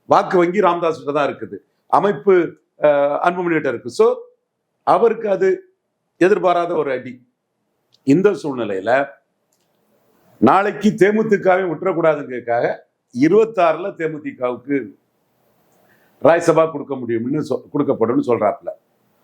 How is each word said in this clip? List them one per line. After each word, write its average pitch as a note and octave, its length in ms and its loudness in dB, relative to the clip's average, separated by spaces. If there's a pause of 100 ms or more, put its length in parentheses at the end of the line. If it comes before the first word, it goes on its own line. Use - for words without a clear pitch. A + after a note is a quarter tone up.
வாக்கு F#3 280 2
வங்கி F3+ 240 0
ராமதாஸ் F3 360 0
கிட்ட C3+ 140 -10
தான் C#3+ 180 -2
இருக்குது, G2+ 280 -12 (340)
அமைப்பு, G3 440 2 (460)
அஹ், C#3+ 400 2
அன்புமணி F3 320 -2
கிட்ட D#3 160 -2
இருக்கு. A#2+ 200 -8
So G#3 160 2 (800)
அவருக்கு A3 420 2
அது F#3+ 200 0 (720)
எதிர்பாராத F3 540 0
ஒரு C#3+ 160 -2
அடி. B2+ 220 -8 (920)
இந்த F3+ 240 6
சூழ்நிலையில A#2 600 -4 (1500)
நாளைக்கு G3 480 2
தே G3 240 2
மு G#3+ 140 0
தி G#3 120 2
கவை F#3 240 2
விட்டுறக்கூடாதுங்கிறதுக்காக D3 1040 -2 (500)
இருபத்தாறுல E3+ 800 2
தே D#3+ 160 -6
மு D3+ 80 -10
தி C#3 160 -12
கவுக்கு B2 420 -4 (1400)
ராஜ்யசபா D#3+ 500 4
கொடுக்க C#3 240 -10
முடியும்னு B2 460 -4
சொ-, B2 260 -6
கொடுக்கப்படும்னு C3 600 -2
சொல்றாப்புல. G#2 420 -2 (540)